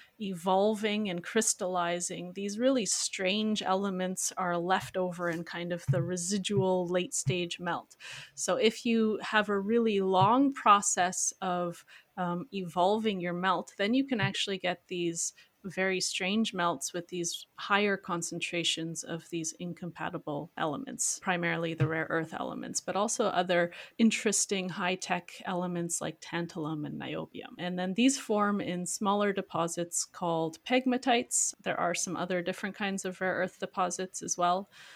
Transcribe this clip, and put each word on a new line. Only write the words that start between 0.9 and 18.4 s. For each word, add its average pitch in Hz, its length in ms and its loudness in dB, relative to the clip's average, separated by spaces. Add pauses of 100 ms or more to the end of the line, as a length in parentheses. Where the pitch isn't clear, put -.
and 175 140 -4
crystallizing, 180 1080 0
these 202 220 -4
really 254 300 4
strange 208 760 0
elements 190 720 0
are 175 200 0
left 185 400 0
over 180 320 -2
in 170 140 -2
kind 175 300 -6
of 170 180 -6
the 175 120 2
residual 185 840 0
late-stage 180 720 -2
melt. 170 380 -4 (400)
So - 180 0
if - 320 2
you 220 340 4
have 208 280 2
a 202 100 2
really 214 420 2
long 202 540 6
process 202 800 4 (100)
of, 180 420 -2 (320)
um, 180 360 -2
evolving 196 680 2
your 175 120 -2
melt, 180 460 0
then 208 160 2
you 269 100 4
can 254 160 0
actually 196 380 0
get 180 300 -2
these 170 440 -2 (320)
very 190 360 0
strange 202 540 0
melts 175 380 0
with 170 160 -6
these 175 380 -4 (100)
higher 202 400 2
concentrations 165 1080 -4